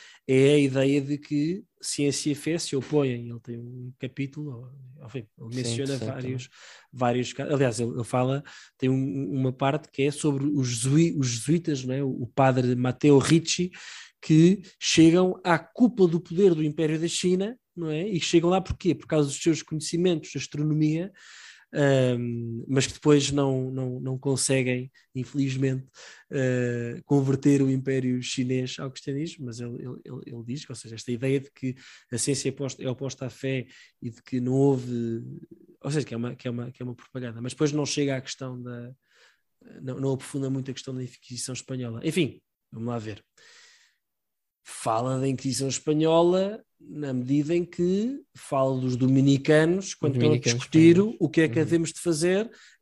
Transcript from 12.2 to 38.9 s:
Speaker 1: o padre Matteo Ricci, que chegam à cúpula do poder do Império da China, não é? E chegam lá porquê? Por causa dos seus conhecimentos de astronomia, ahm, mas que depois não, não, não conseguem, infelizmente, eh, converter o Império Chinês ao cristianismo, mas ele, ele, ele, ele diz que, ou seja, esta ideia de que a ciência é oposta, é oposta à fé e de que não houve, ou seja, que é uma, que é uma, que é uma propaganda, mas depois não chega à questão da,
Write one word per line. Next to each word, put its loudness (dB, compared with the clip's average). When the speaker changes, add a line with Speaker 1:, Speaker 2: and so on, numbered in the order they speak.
Speaker 1:
o -6
padre 4
Matteo 6
Ricci, 2
que 6
chegam 6
à 2
cúpula 4
do 0
poder 4
do 0
Império 0
da -2
China, -2
não -6
é? -4
E -2
chegam 4
lá 4
porquê? -2
Por -10
causa 2
dos -8
seus 0
conhecimentos -2
de -8
astronomia, -2
ahm, 2
mas 2
que -12
depois 4
não, 0
não, -6
não -4
conseguem, 0
infelizmente, -2
eh, -2
converter 2
o 2
Império -2
Chinês -4
ao -8
cristianismo, -10
mas -12
ele, -10
ele, -12
ele, -14
ele -14
diz -10
que, -14
ou -14
seja, -16
esta -10
ideia 0
de -12
que -8
a -4
ciência -2
é 0
oposta, -8
é -4
oposta -8
à -8
fé -6
e -10
de -16
que -4
não -2
houve, 2
ou -4
seja, -2
que -12
é -6
uma, -6
que -12
é -4
uma, -8
que -16
é -8
uma -10
propaganda, -12
mas -8
depois 0
não -2
chega -2
à -6
questão -12
da, -14